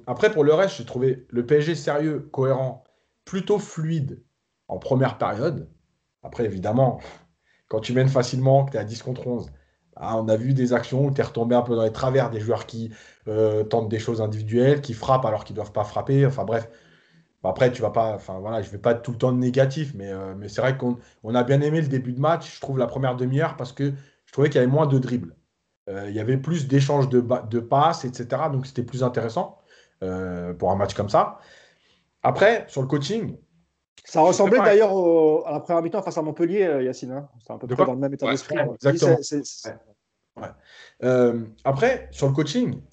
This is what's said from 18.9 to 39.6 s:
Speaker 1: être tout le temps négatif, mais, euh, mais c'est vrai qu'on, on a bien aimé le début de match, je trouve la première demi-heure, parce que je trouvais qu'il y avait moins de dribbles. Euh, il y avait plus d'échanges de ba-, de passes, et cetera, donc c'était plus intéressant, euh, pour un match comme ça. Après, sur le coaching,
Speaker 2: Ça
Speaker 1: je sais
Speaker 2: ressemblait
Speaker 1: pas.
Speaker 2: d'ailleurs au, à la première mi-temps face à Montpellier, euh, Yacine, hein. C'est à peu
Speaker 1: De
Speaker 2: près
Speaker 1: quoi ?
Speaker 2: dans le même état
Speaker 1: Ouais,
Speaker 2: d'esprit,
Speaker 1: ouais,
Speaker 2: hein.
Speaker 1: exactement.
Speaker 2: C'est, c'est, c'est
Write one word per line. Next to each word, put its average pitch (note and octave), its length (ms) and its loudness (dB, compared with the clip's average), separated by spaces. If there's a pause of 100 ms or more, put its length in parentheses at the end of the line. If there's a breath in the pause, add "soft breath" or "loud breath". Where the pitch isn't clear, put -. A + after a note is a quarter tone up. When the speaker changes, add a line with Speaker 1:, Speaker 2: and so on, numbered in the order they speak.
Speaker 1:
être - 100 0
tout B2 100 -8
le A2+ 60 -8
temps B2+ 160 0
négatif, C3+ 640 0
mais, G2 160 -10
euh, F#2+ 260 -10
mais G2+ 120 -12
c'est A2 120 -6
vrai C3+ 160 0
qu'on, B2 200 -4 (260 soft breath)
on A2+ 120 -4
a B2 80 2
bien C#3 180 2
aimé D#3 200 2
le D3 60 -2
début B2+ 240 -4
de B2 80 -6
match, D#3+ 360 -2
je - 60 -14
trouve C3+ 160 -4
la A#2+ 100 0
première C3 280 -2
demi-heure, C3 400 -2
parce - 160 -10
que C#3 220 -4 (320 loud breath)
je - 80 -20
trouvais C#3 160 4
qu'il C3+ 120 4
y - 20 6
avait B2+ 80 4
moins D#3 160 4
de C3+ 100 4
dribbles. A#2+ 380 -2 (540)
Euh, G2+ 200 -8
il G2+ 60 -8
y A2 40 -2
avait B2+ 180 0
plus D3+ 300 -4
d'échanges C#3 400 2
de B2 140 4
ba-, A#2+ 280 -2
de A#2 100 -2
passes, C#3+ 460 2
et B2 80 -6
cetera, C3 360 -4
donc C3+ 160 -4
c'était - 180 -6
plus B2+ 200 -4
intéressant, A#2+ 560 -4 (440 soft breath)
euh, F2+ 500 -6
pour F#2 180 0
un F#2+ 60 2
match G2 160 -2
comme G2+ 160 -4
ça. - 300 2 (840 soft breath)
Après, G3 440 4
sur C#3 120 -4
le C3 60 -2
coaching, F3+ 480 -4 (720)
Speaker 2:
Ça - 0 -
Speaker 1:
je - 60 -20
sais D#3+ 80 0
Speaker 2:
ressemblait F#3+ 400 6
Speaker 1:
pas. G3+ 40 4
Speaker 2:
d'ailleurs G#3 300 6
au, E3 520 4
à E3 60 -6
la D3 80 -2
première E3+ 220 0
mi-temps E3+ 200 -2
face E3+ 160 -6
à D#3+ 40 -2
Montpellier, E3+ 420 0
euh, D3 180 2
Yacine, B2+ 300 -4
hein. C#3+ 160 -10 (180)
C'est - 60 -16
à A2+ 60 -10
peu B2 100 -12
Speaker 1:
De B2 80 -2
Speaker 2:
près C#3+ 80 4
Speaker 1:
quoi ? C3 40 4
Speaker 2:
dans B2+ 80 -2
le C3 40 -6
même C#3 140 -2
état C#3 120 -6
Speaker 1:
Ouais, A#2 60 0
Speaker 2:
d'esprit, C#3+ 240 -4
Speaker 1:
ouais, D3 60 0
Speaker 2:
hein. A#2+ 140 -2
Speaker 1:
exactement. D#3+ 420 4
Speaker 2:
C'est, C#3+ 260 -4
c'est, - 20 -12
c'est - 240 -14 (680)